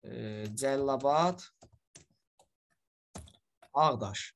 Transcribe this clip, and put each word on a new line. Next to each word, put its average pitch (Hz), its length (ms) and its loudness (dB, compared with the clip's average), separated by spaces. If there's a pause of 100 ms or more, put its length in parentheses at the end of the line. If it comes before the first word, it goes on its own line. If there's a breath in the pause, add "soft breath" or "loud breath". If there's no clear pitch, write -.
e, 110 60 -12 (440)
Cəllabad, 139 880 2 (2250)
Ağdaş. 120 600 2